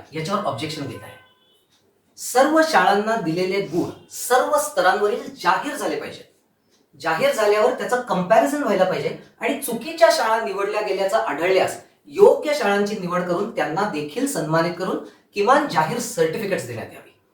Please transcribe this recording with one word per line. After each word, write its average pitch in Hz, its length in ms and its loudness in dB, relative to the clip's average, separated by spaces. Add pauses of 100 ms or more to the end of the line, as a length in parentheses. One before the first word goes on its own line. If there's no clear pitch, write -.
(120)
याच्यावर 160 320 -4
ऑब्जेक्शन 147 420 -6
घेत - 160 -12
आहे. - 140 -18 (1040)
सर्व 302 420 4 (100)
शाळांना 208 460 2
दिलेले 185 500 -2
गुण 156 240 -2 (220)
सर्व 294 480 2
स्तरांवरील 208 600 0 (200)
जाहीर - 340 -2
झाले 175 200 -4
पाहिजे. - 300 -12 (760)
जाहीर 165 320 0
झाल्यावर 214 400 4
त्याचं 220 280 -2
कंपॅरिझन 247 600 2
व्हायला 196 220 2
पाहिजे 160 260 -2 (300)
आणि 254 220 -4
चुकीच्या 320 500 2
शाळा 226 320 0
निवडल्या 196 360 -4
गेल्याचं 196 360 -2
आढळल्यास 175 600 0 (360)
योग्य 403 420 6
शाळांची 208 460 0
निवड 175 220 -2
करून 180 340 -2
त्यांना 160 340 -2
देखील 151 360 -4
सन्मानित 165 520 0
करून 190 200 -4 (360)
किमान 262 340 4
जाहीर - 300 -2
सर्टिफिकेट्स - 680 -2
देण्यात 110 260 -10
यावी. - 180 -20 (240)